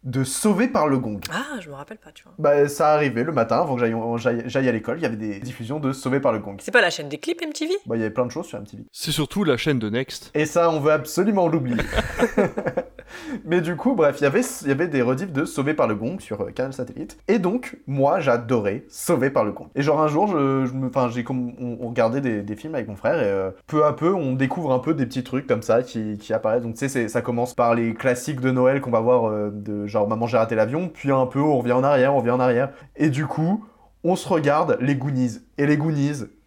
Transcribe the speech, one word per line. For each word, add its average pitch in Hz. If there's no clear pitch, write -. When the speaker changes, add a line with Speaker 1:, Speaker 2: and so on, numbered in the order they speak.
Speaker 1:
de 131
Sauvé 208
par 175
le 135
Gong. 107
Speaker 2:
Ah, 277
je 170
me 143
rappelle 143
pas, -
tu -
vois. -
Speaker 1:
Bah, 143
ça 151
arrivait 127
le 165
matin, 117
avant 151
que 123
j'aille, 113
j'aille, 117
j'aille 127
à -
l'école, 113
il 170
y -
avait 113
des 104
diffusions 127
de 135
Sauvé 131
par 135
le 110
Gong. 101
Speaker 2:
C'est -
pas 240
la 185
chaîne 156
des 143
clips 339
M 311
T 311
V ? 349
Speaker 1:
Bah, 117
il -
y 110
avait 110
plein 123
de 123
choses 160
sur 113
M 101
T -
V. 113
Speaker 3:
C'est -
surtout 156
la 143
chaîne 143
de 110
Next. -
Speaker 1:
Et 151
ça, 170
on 156
veut 151
absolument 180
l'oublier. 143
<laughs> -
Mais 175
du 170
coup, 240
bref, 147
il -
y 143
avait, 165
il 143
y 135
avait 147
des 143
rediffs 131
de 139
Sauvé 151
par 151
le 110
Gong 123
sur, 107
euh, 104
Canal 131
Satellite. -
Et 220
donc, 196
moi, 139
j'adorais 117
Sauvé 135
par 135
le 104
Gong. -
Et 139
genre, 147
un 156
jour, 156
je, 135
je 120
me, 131
enfin, 123
j'ai 117
comme, 123
on, 120
on 117
regardait 120
des, 110
des 104
films 156
avec 117
mon 104
frère 143
et, 120
euh, 98
peu 151
à 147
peu, 165
on 147
découvre 135
un 127
peu 151
des 139
petits 127
trucs 135
comme 117
ça 117
qui, 110
qui -
apparaissent. 110
Donc, 117
tu 113
sais, 139
c'est, 120
ça 120
commence 120
par 117
les 117
classiques 123
de 131
Noël 131
qu'on 131
va 113
voir, 117
euh, 107
de 104
genre 104
Maman, 113
j'ai 117
raté 113
l'avion. 120
Puis 139
un 131
peu, 127
on 147
revient 120
en 127
arrière, 139
on 139
revient 120
en 127
arrière. 127
Et 147
du 139
coup, 175
on 175
se 180
regarde 147
les 139
Goonies. 127
Et 143
les 147
Goonies 143